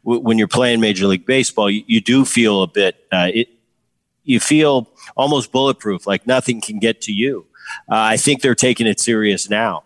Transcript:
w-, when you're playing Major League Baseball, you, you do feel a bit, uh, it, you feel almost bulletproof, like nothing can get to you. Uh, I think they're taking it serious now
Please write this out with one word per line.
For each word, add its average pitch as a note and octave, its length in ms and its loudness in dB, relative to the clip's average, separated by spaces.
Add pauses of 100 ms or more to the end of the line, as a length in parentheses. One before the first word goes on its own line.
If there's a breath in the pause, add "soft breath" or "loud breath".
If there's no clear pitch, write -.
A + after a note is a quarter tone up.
w-, A#2 160 0
when A2+ 160 2
you're G#2 100 2
playing A#2+ 320 0
Major G2+ 280 0
League F#2+ 180 0
Baseball, B2 440 0
you, G#2 180 -4
you A2+ 120 2
do C3 260 2
feel G#2+ 360 2
a F#2 60 0
bit, F#2+ 280 0 (160)
uh, F#2 220 0
it, A2+ 160 -2 (800)
you B2 120 2
feel D3 480 2 (280 loud breath)
almost C#3 360 -2
bulletproof, B2+ 540 -2
like G2+ 220 -4
nothing B2 340 -2
can G#2+ 160 -10
get A2+ 240 -2
to A2 100 -8
you. A2 360 -2 (420 loud breath)
Uh, A2 240 0
I A#2+ 40 0
think C#3+ 240 0
they're B2+ 120 2
taking A#2+ 320 0
it G#2 140 0
serious G#2+ 500 0
now G#2 360 -2